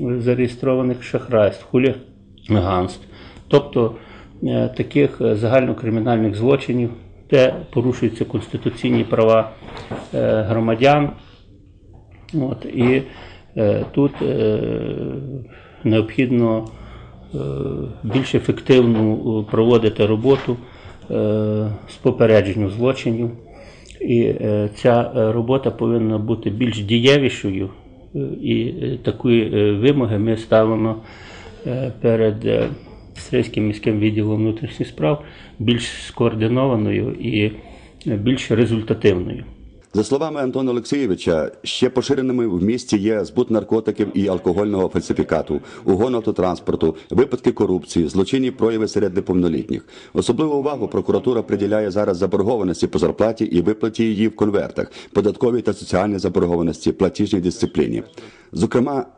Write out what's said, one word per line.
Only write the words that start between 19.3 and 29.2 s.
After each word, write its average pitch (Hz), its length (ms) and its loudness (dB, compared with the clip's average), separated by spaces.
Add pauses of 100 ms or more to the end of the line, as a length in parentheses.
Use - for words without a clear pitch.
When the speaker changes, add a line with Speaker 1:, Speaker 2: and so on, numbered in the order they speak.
Speaker 1:
е, 107 120 -6
проводити 113 540 4
роботу, 120 520 2 (540)
е, 110 40 -4 (720)
з - 120 -18
попередження 107 680 4
злочинів. 117 600 -2 (720)
І, 120 200 2
е, 107 540 0
ця, 117 400 2
е, 110 160 2
робота 120 400 0
повинна 113 460 0
бути 107 320 -2
більш 110 340 -4
дієвішою, 117 880 2 (460)
е, - 40 -6 (220)
і, 117 200 -2
е, 123 440 -6
такі, 117 480 2